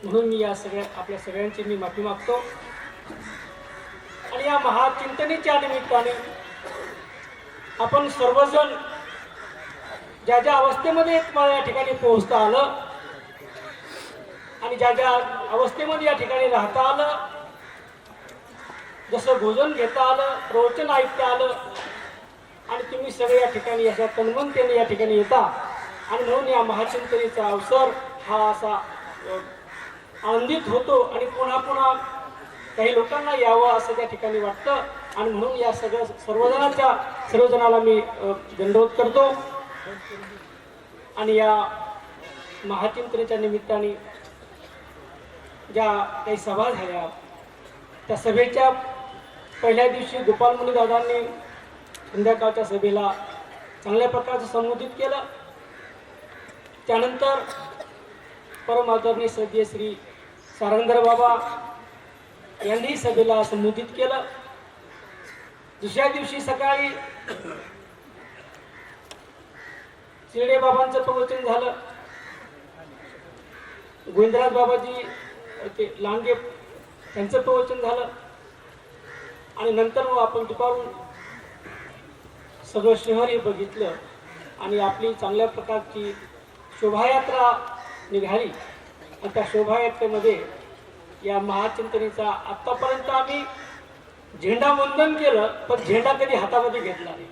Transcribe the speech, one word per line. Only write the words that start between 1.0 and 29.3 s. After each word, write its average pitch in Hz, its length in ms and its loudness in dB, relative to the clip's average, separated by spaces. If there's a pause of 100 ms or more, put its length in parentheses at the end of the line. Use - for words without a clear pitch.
सगळ्यांची 202 440 -8
मी 208 140 -4
माफी 185 240 -6
मागतो. 226 420 -4 (1900)
आणि 254 120 -4
या 285 140 4
महाचिंतनेच्या 277 1000 2
निमित्ताने 254 520 0 (1700)
आपण 277 280 2
सर्वजण 277 680 4 (1500)
ज्या 240 140 6
ज्या - 140 4
अवस्थेमध्ये 320 680 4
तुम्हाला 285 340 4
या 277 100 0
ठिकाणी 262 300 -2
पोहोचता 226 520 4
आलं 262 340 2 (1800)
आणि 233 140 -4
ज्या 240 160 4
ज्या 254 180 4 (400)
अवस्थेमध्ये 302 580 0
या 294 60 6
ठिकाणी 254 340 0
राहता 240 340 2
आलं, 285 460 0 (1800)
जसं 254 260 2
भोजन 226 360 2
घेता 240 300 2
आलं, 262 440 2
प्रवचन 240 420 2
ऐकता 262 380 2
आलं 254 260 2 (1160)
आणि 247 140 -6
तुम्ही 254 280 -8
सगळे 247 300 4
या 240 80 2
ठिकाणी 226 380 0
अशा 220 180 2
तन्मनतेने 247 680 0
या 233 80 6
ठिकाणी 214 300 0
येता 214 600 2 (380)
आणि 240 120 -2
म्हणून 262 240 0
या 240 160 4
महाचिंतनेचा 226 840 -2
अवसर 240 420 2 (380)
हा 214 220 2
असा, 214 340 -2 (420)
अ, 185 120 -8 (880)